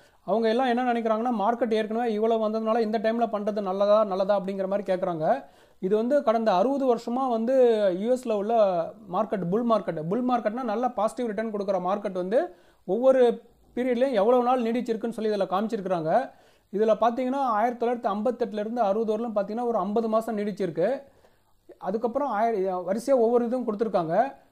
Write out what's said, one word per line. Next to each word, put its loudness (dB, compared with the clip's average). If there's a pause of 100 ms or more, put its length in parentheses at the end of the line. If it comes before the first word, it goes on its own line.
(220)
அவங்க 0
எல்லாம் 2
என்ன 0
நினைக்கிறாங்கன்னா, 0
மார்க்கெட் 0
ஏற்கனவே -2
இவ்வளவு 0
வந்ததுனால 0
இந்த 0
டைம்ல 0
பண்றது -4
நல்லதா, 2
நல்லதா 0
அப்படிங்கிற -4
மாதிரி -2
கேக்குறாங்க. -2 (360)
இது 0
வந்து 2
கடந்த 2
அறுபது 2
வருஷமா -2
வந்து 0 (440)
யூ 0
எஸ்ல -4
உள்ள 0 (600)
மார்க்கெட், -2
புல் 0
மார்க்கெட், 0
புல் -2
மார்க்கெட்னா -2
நல்ல -2
பாசிட்டிவ் -2
ரிட்டர்ன் -6
கொடுக்குற -2
மார்க்கெட் -2
வந்து -2 (300)
ஒவ்வொரு 4 (340)
பீரியட்லயும் 0
எவ்வளவு 4
நாள் 2
நீடிச்சிருக்குன்னு -2
சொல்லி -4
இதுல -2
காமிச்சிருக்கிறாங்க. -2 (440)
இதுல 2
பாத்தீங்கன்னா, 0
ஆயிரத்தி 0
தொள்ளாயிரத்தி -2
ஐம்பத்தெட்டுல -4
இருந்து -4
அறுபது 0
வரலும் -6
பாத்தீங்கன்னா -4
ஒரு 0
ஐம்பது -2
மாசம் -2
நீடிச்சிருக்கு. -2 (800)
அதுக்கப்புறம் -4
ஆயிர-, 0
வரிசையா 0
ஒவ்வொரு 4
இதுவும் -4
கொடுத்திருக்காங்க. 0 (180)